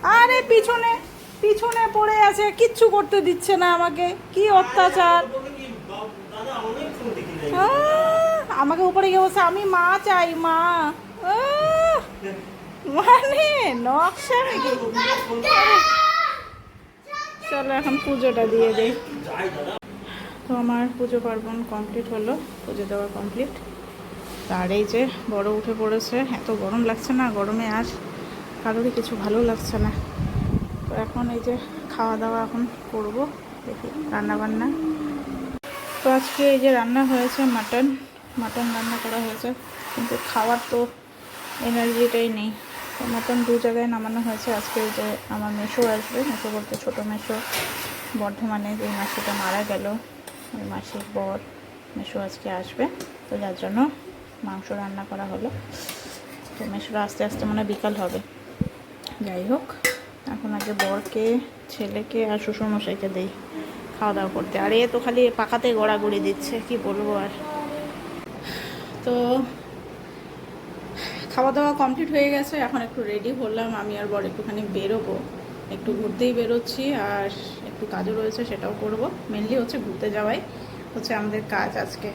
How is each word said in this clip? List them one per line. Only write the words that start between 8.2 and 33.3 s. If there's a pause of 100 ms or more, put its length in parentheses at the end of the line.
আমাকে
উপরে
গিয়ে
বলছে,
"আমি
মা
চাই,
মা।" (300)
আহ, (880)
মানে
নকশা
নাকি? (2750)
চলো
এখন
পুজোটা
দিয়ে
দেই। (1600)
তো
আমার (100)
পুজো
পার্বণ
কমপ্লিট
হলো, (280)
পুজো
দেওয়া
কমপ্লিট। (1000)
আর
এই
যে (240)
বড়
উঠে
পড়েছে,
এত
গরম
লাগছে
না,
গরমে
আর (800)
কারোরই
কিছু
ভালো
লাগছে
না। (1000)
তো
এখন
এই
যে (400)
খাওয়া
দাওয়া
এখন (260)
করব, (380)